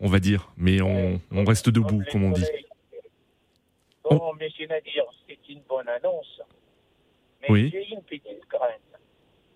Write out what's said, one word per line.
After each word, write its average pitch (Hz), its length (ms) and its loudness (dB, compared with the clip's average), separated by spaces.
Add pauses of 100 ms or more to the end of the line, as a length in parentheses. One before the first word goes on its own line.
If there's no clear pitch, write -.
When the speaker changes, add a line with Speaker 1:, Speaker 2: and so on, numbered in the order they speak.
Speaker 1:
on 101 80 0
va 92 100 4
dire, 95 380 0
mais 92 240 2
on, 95 140 2 (200)
Speaker 2:
Ouais. 87 60 -4 (120)
Speaker 1:
on 101 120 0
reste 113 260 4
debout, 107 340 2
Speaker 2:
Comme - 80 -
Speaker 1:
comme 101 120 2
on 92 80 2
dit. 90 80 2
Speaker 2:
les - 60 2
soleils. - 200 -6 (1400)
Bon, 156 180 6
Speaker 1:
On 160 120 -6
Speaker 2:
monsieur 156 320 -10
Nadir, 156 380 -4 (240)
c'est 147 100 -20 (100)
une 143 200 -20
bonne 131 200 -6
annonce. 151 520 -6 (1000)
Mais - 80 -2
Speaker 1:
Oui. 202 220 4
Speaker 2:
j'ai 196 200 -8
une 202 100 -14
petite 110 460 -16
crainte. 117 320 -4 (760)